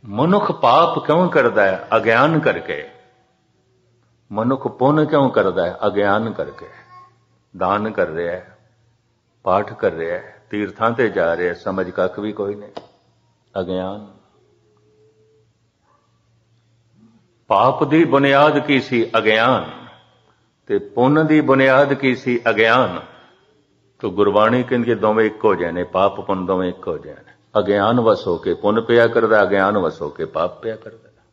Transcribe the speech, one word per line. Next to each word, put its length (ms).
ਮਨੁੱਖ 480
ਪਾਪ 540
ਕਿਉਂ 220
ਕਰਦਾ 360
ਹੈ? 320
ਅਗਿਆਨ 420
ਕਰਕੇ। 520
ਮਨੁੱਖ 360
ਪੁੰਨ 360
ਕਿਉਂ 260
ਕਰਦਾ 360
ਹੈ? 200
ਅਗਿਆਨ 460
ਕਰਕੇ। 340
ਦਾਨ 340
ਕਰ 160
ਰਿਹਾ 260
ਹੈ, 260
ਪਾਠ 300
ਕਰ 200
ਰਿਹਾ 260
ਹੈ, 320
ਤੀਰਥਾਂ 400
ਤੇ 180
ਜਾ 280
ਰਿਹਾ 120
ਹੈ, 60
ਸਮਝ 360
ਕੱਖ 280
ਵੀ 140
ਕੋਈ 220
ਨਹੀਂ, 180
ਅਗਿਆਨ। 540
ਪਾਪ 360
ਦੀ 200
ਬੁਨਿਆਦ 540
ਕੀ 220
ਸੀ? 380
ਅਗਿਆਨ। 680
ਤੇ 120
ਪੁੰਨ 480
ਦੀ 140
ਬੁਨਿਆਦ 540
ਕੀ 200
ਸੀ? 260
ਅਗਿਆਨ। 500
ਤੋ 100
ਗੁਰਬਾਣੀ 520
ਕਹਿੰਦੀ 280
ਹੈ 60
ਦੋਵੇਂ 300
ਇੱਕੋ 280
ਜਿਹੇ 180
ਨੇ, 120
ਪਾਪ 360
ਪੁੰਨ 260
ਦੋਵੇਂ 220
ਇੱਕੋ 300
ਜਿਹੇ 160
ਨੇ। 180
ਅਗਿਆਨ 420
ਵਸ 260
ਹੋ 100
ਕੇ 180
ਪੁੰਨ 260
ਪਿਆ 260
ਕਰਦਾ, 360
ਅਗਿਆਨ 360
ਵਸ 240
ਹੋ 60
ਕੇ 160
ਪਾਪ 380
ਪਿਆ 140
ਕਰਦਾ। 320